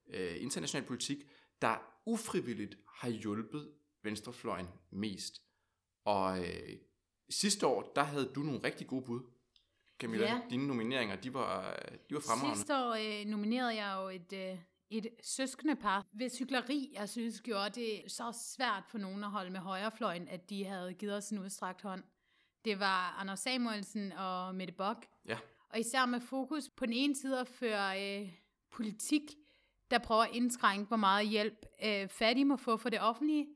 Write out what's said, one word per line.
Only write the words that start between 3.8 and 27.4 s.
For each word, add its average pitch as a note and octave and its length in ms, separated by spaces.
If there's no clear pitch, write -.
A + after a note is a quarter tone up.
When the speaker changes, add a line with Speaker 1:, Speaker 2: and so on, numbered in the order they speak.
Speaker 1:
venstrefløjen G#2+ 640
mest? G2 520
Og, F#2+ 340
øh, F2 380
sidste G3 380
år, - 280
der C#3 80
havde C#3+ 320
du C#3 40
nogle C#3+ 240
rigtig - 240
gode C3 140
bud, A#2+ 200
Camilla. A2+ 260
Speaker 2:
Ja. A#2+ 240
Speaker 1:
Dine C3 180
nomineringer, A#2 480
de B2+ 180
var, F#2+ 460
de C#3+ 60
var D3 60
fremragende. A#2+ 360
Speaker 2:
Sidste C#4 200
år, A3 440
øh, G#3 40
nominerede A3 580
jeg G3 180
jo F#3+ 60
et, F#3 260
øh, F#3+ 240
et A3 180
søskendepar, A#3+ 880
hvis A#3+ 280
hykleri, C4 540
jeg G3+ 160
synes, A3+ 320
gjorde G#3 400
det G#3 300
så A#3 200
svært G#3+ 320
for A#3 100
nogen G3 260
at G#3 60
holde G3 200
med F#3+ 100
højrefløjen, F#3+ 680
at F3 220
de G3 160
havde F#3 280
givet G3+ 220
os G3+ 140
en G#3 100
udstrakt F#3 420
hånd. G3 220
Det G#3 140
var F#3 400
Anders G3 200
Samuelsen G#3+ 720
og F#3 440
Mette F#3 180
Bock. G#3 320
Speaker 1:
Ja. A2+ 120
Speaker 2:
Og A3 100
især B3 260
med B3 140
fokus C4 500
på - 160
den A#3 80
ene C#4 220
side C4+ 240
at B3 80